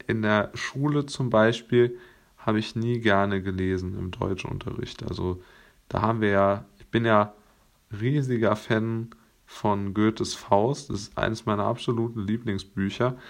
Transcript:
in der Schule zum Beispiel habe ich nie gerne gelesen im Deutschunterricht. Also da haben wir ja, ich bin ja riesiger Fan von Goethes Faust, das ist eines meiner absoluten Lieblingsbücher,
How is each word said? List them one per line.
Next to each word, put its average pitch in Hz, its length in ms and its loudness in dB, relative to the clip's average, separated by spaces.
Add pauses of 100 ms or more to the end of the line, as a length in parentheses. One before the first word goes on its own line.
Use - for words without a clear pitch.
in 113 140 0
der 107 320 2
Schule 143 520 -2
zum 131 240 -4
Beispiel 117 680 4 (400)
habe 107 220 0
ich - 160 -6
nie 117 240 0
gerne 101 420 2
gelesen 92 560 -2
im 92 140 -6
Deutschunterricht. - 960 -6
Also 90 340 -6 (460)
da - 140 -4
haben 110 200 0
wir 104 80 2
ja, 98 360 2 (140)
ich - 80 -20
bin 117 180 0
ja 104 280 4 (580)
riesiger 117 640 0
Fan 113 540 -2 (400)
von 101 460 -2
Goethes 107 400 2
Faust, 110 560 0
das 98 100 -4
ist - 160 -12
eines 107 300 -2
meiner 104 160 0
absoluten 117 600 -2
Lieblingsbücher, 110 920 -2 (120)